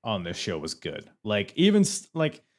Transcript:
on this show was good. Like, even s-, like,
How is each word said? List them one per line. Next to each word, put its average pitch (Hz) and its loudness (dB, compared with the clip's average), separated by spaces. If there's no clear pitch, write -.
on 101 -4
this 87 -6
show 85 -6
was 78 -8
good. 71 -10
Like, 104 -2
even 202 6
s-, - -2
like, 156 -2